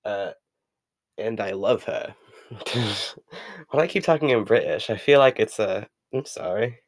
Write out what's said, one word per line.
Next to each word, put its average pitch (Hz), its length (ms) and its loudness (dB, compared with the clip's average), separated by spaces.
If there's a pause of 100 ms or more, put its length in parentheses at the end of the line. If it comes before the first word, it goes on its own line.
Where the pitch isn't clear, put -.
Uh, 98 280 -6 (840)
"And 107 240 -6
I 98 120 -4
love 98 320 0
her." - 300 -6 (360)
<laughs> - 0 -
Why 110 140 -16 (1080)
do 139 60 4
I 165 80 4
keep 190 180 -2
talking 151 260 2
in 113 140 4
British? - 460 2
I 107 60 0
feel 143 220 6
like 131 220 6
it's - 180 0
a, 101 300 -2 (260)
I'm 131 100 -2
sorry. 107 640 -4